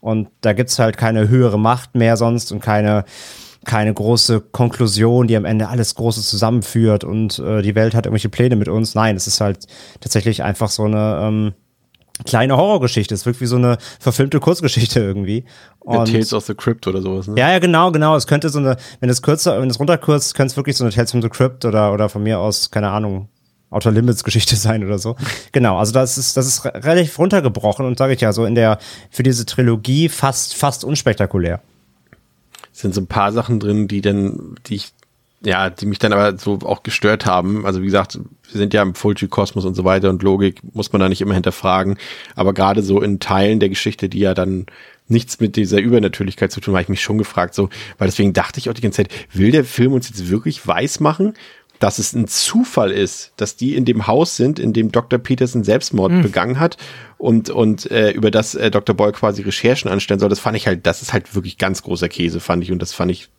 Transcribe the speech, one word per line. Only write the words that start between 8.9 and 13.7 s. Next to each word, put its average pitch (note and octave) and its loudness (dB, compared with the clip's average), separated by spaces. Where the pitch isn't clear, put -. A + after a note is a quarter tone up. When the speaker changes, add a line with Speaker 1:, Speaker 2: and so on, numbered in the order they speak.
Speaker 1:
Nein, G#2+ 2
es F2+ -6
ist - -2
halt G2+ -2
tatsächlich - -2
einfach G#2 -2
so - -4
eine, G#2+ 0
ähm, G#2+ -2
kleine B2+ 2
Horrorgeschichte. C3+ 2
Es F#2+ -6
wirkt B2 -2
wie B2 -4
so A#2 -2
eine B2 2